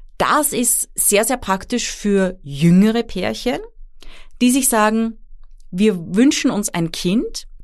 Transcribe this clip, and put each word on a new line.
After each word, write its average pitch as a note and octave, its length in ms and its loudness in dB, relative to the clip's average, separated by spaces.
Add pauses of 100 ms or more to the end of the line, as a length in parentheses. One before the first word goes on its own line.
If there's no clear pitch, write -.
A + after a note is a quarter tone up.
(180)
Das C#4 340 0
ist - 440 -2
sehr, G3+ 300 0
sehr B3+ 120 -2
praktisch G#3+ 540 -4
für G3 500 0
jüngere F3+ 600 4
Pärchen, A3 560 -4 (800)
die B3 100 6
sich C4 180 2
sagen, A3 480 2 (520)
wir F3+ 460 0
wünschen C4+ 340 4
uns G3+ 200 -2
ein E3 220 -4
Kind B3 540 -2 (180)